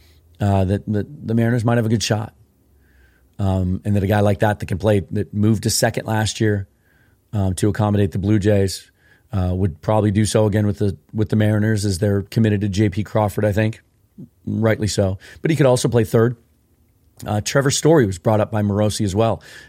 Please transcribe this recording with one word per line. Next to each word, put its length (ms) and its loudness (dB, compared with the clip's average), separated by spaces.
uh, 240 2
that, 220 -2
that 400 -6
the 80 -2
Mariners 280 0
might 140 2
have 80 0
a 40 -2
good 120 0
shot. 320 -4
Um, 480 0
and 100 0
that 60 2
a 60 0
guy 140 2
like 180 2
that 200 0
that 60 -8
can 140 -6
play, 220 2
that 240 -6
moved 280 2
to 60 -2
second 380 -2
last 340 -4
year, 260 -2
um, 240 -2
to 140 0
accommodate 420 0
the 80 -6
Blue 200 0
Jays, 500 0
uh, 200 -2
would 300 -2
probably 300 2
do 140 2
so 200 2
again 220 0
with 100 -2
the, 180 -2
with 180 -4
the 60 0
Mariners 500 2
as 120 -2
they're 240 0
committed 400 0
to 80 -2
J 200 0
P 140 -4
Crawford, 400 -2
I 80 2
think, 300 -2
rightly 420 0
so. 300 0
But 80 0
he 80 0
could 80 2
also 240 2
play 140 2
third. 340 2
Uh, 160 -4
Trevor 300 0
Story 340 4
was 140 -4
brought 220 0
up 100 -2
by 100 -2
Morosi 420 0
as 120 -2
well 260 0